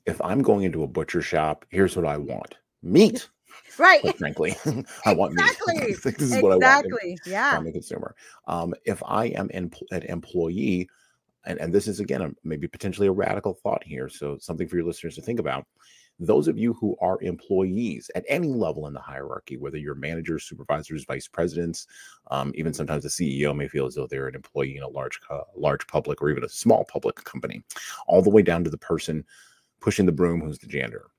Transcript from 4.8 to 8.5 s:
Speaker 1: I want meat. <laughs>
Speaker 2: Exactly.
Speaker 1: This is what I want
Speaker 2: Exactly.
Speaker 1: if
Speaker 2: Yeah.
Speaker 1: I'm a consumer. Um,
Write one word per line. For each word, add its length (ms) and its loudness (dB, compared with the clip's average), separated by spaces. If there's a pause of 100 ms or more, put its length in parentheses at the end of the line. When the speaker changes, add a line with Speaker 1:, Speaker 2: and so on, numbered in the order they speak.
Speaker 1:
I 80 6
want 200 2
meat. 120 2
<laughs> 220 2
Speaker 2:
Exactly. 440 -2
Speaker 1:
This 220 -2
is 80 4
what 100 8
I 60 8
want 280 8
Speaker 2:
Exactly. 280 -6
Speaker 1:
if 140 -14
Speaker 2:
Yeah. 300 0
Speaker 1:
I'm 100 -4
a 40 -6
consumer. 420 -8 (340)
Um, 260 -2 (120)